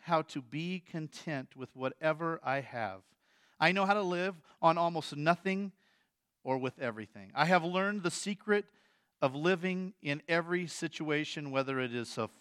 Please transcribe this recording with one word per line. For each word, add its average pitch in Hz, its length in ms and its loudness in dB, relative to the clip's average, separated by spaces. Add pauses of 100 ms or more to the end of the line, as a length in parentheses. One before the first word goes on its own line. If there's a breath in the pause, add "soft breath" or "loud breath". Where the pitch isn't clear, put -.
how 165 180 2
to 147 220 -8
be 165 360 -6
content 156 760 -8
with 131 200 -12
whatever 156 680 -2
I 135 180 0
have. 107 400 -6 (580 soft breath)
I 170 120 6
know 196 140 2
how 202 100 6
to 208 80 0
live 180 320 -2 (260 soft breath)
on 165 160 6
almost 170 380 0
nothing 185 560 0 (720)
or 131 120 0
with 127 220 -4
everything. 107 560 -8
I 143 80 2
have 170 220 6
learned 190 380 0
the 170 80 0
secret 202 520 0 (580 soft breath)
of 135 140 4
living 185 640 0
in 143 280 -2
every 170 380 0
situation, 151 840 -4
whether 131 300 0
it 123 120 -2
is 120 240 -4
a 110 120 -2 (120)